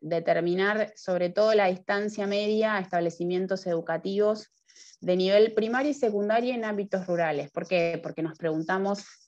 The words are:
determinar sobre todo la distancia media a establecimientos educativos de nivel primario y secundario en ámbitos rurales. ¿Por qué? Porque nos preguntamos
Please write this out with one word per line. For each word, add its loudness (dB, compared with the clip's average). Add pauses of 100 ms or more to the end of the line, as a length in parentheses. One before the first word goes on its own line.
determinar 0
sobre -2
todo 4
la 4
distancia -2
media 0
a 0
establecimientos -2
educativos -2 (480)
de 0
nivel 6
primario 0
y -2
secundario 0
en -4
ámbitos -4
rurales. -2
¿Por -8
qué? 0
Porque -8
nos -6
preguntamos -2 (220)